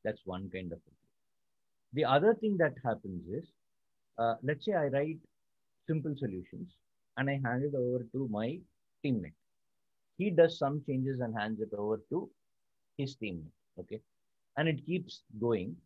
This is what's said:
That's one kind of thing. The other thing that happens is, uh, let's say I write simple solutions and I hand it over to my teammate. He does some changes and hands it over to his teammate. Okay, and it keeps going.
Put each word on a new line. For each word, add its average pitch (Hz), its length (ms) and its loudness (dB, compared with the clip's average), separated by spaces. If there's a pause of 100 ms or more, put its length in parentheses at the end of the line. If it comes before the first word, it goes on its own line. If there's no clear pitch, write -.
That's 107 200 -4
one 92 300 -8
kind 92 180 -8
of 82 120 -10
thing. - 100 -20 (1000)
The 143 120 2
other 147 300 6
thing 214 240 0
that 151 140 4 (120)
happens 98 420 -2
is, 127 240 -6 (680)
uh, 113 240 4
let's 147 220 -2
say 208 80 2
I 160 120 4
write 143 320 0 (720)
simple 156 280 0
solutions 98 600 -6 (420)
and 131 100 0
I 139 160 0
hand 123 200 2
it 143 120 -2
over 123 380 0
to 135 160 -2
my 113 300 -2 (440)
teammate. 107 300 0 (840)
He 202 100 2
does 165 300 6
some 143 280 0
changes 131 340 0
and 113 140 -4
hands 107 240 -2
it 107 160 -4
over 107 260 0 (100)
to 175 180 -2 (720)
his 135 160 -4
teammate. 87 360 -8 (280)
Okay, 107 200 -10 (580)
and 160 120 2
it 143 160 -2
keeps 180 380 -4 (160)
going. 101 360 0 (100)